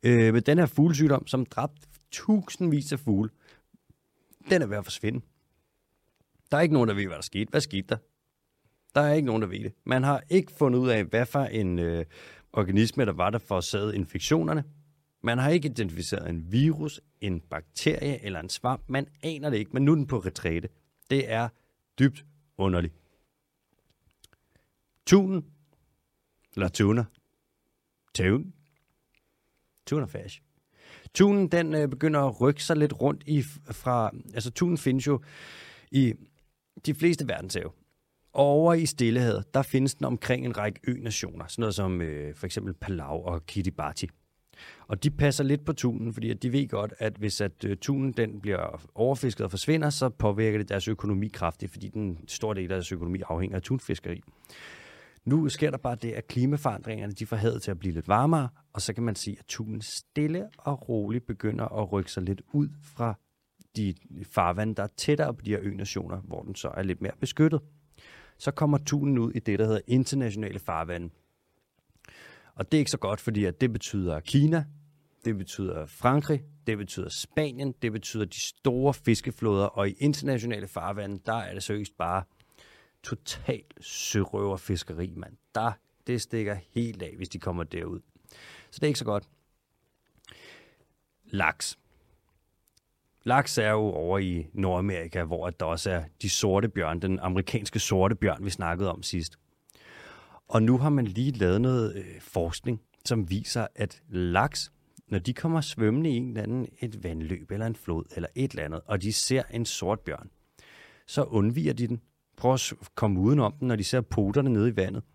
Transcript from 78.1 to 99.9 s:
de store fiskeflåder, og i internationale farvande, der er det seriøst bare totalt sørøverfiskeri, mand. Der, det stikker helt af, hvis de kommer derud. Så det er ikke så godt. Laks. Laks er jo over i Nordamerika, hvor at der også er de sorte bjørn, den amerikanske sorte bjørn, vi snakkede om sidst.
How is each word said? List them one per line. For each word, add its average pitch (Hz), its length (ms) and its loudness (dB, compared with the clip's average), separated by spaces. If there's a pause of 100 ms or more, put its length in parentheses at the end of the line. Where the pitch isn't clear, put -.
de - 160 -10
store 131 540 0
fiskeflåder, 107 720 2
og 101 220 0
i 98 100 -2
internationale 127 720 -2
farvande, 98 580 -8
der 113 60 -2
er 95 220 -4
det 98 80 -8
seriøst 104 340 -6
bare 87 260 -2 (800)
totalt - 800 -8
sørøverfiskeri, 92 1400 -4
mand. - 200 -14 (180)
Der, 113 180 0 (340)
det 123 160 -2
stikker 101 340 -4 (140)
helt 113 320 -4
af, 80 140 -10
hvis 90 120 -10
de 95 100 -10
kommer 87 260 -4
derud. 85 360 -8 (720)
Så - 100 -20
det - 20 -2
er 151 40 2
ikke 143 120 0
så - 60 -6
godt. 104 240 -2 (2000)
Laks. - 540 -2 (1400)
Laks 131 360 2
er 107 120 4
jo 107 80 4
over 92 400 0
i 90 340 -2
Nordamerika, 92 680 0
hvor 82 240 -4
at 90 140 -6
der 85 60 -2
også 82 240 -2
er 87 140 0 (180)
de 101 80 -2
sorte 101 380 2
bjørn, 85 340 -2
den 95 160 0
amerikanske 95 600 -2
sorte 98 360 4
bjørn, 95 300 0
vi 101 60 -2
snakkede 87 420 -2
om 85 100 -8
sidst. 85 340 -6 (1120)